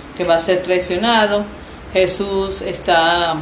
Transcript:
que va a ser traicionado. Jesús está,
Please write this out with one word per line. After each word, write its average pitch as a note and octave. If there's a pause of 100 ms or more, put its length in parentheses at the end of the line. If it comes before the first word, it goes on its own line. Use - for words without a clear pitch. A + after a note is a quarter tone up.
(180)
que F3+
va E3+
a E3
ser F3+
traicionado. G3+ (500)
Jesús F#3+
está, E3+